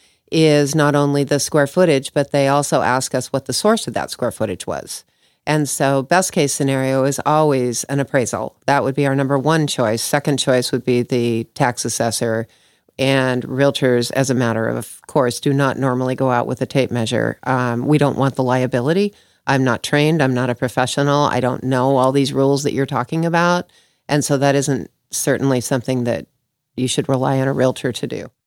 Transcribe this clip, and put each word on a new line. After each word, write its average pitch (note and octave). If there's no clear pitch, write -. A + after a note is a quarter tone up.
is D3
not D3
only C#3+
the C#3
square C#3+
footage, D3+
but C#3+
they C#3
also C#3+
ask B2
us B2+
what C3
the B2+
source G#3+
of B2
that C#2
square A#2+
footage G2+
was. -
And D3
so C#3
best F3+
case D3
scenario C3+
is C3+
always C#3
an C#3+
appraisal. B2
That C3+
would C3
be C#3+
our C3+
number C#3
one D3+
choice. A#2
Second D3
choice B2+
would B2+
be B2
the A#2+
tax B2
assessor. A2+
And C3
realtors, B2+
as C3+
a -
matter A#2
of A#2+
course, B2
do C#3+
not C#3
normally B2+
go C3
out A#2+
with B2+
a B2+
tape B2+
measure. A2+
Um, B2
we D3+
don't C#3+
want C3
the C3
liability. C3
I'm C3+
not B2+
trained. D3+
I'm C3
not B2
a A#2+
professional. C#3+
I B2+
don't B2
know C3
all C3
these C#3
rules C3+
that C#3+
you're C3
talking D3+
about. F3
And C#3+
so C#3+
that C#3
isn't C3+
certainly C3
something B2+
that G#2+
you B2+
should -
rely C3+
on C3+
a C#3
realtor B2+
to -
do. A#2+